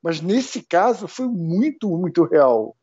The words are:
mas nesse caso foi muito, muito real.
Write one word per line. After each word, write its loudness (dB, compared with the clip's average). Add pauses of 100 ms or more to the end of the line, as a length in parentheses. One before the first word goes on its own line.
mas -4
nesse -2
caso 0
foi -6
muito, -2
muito 0
real. 2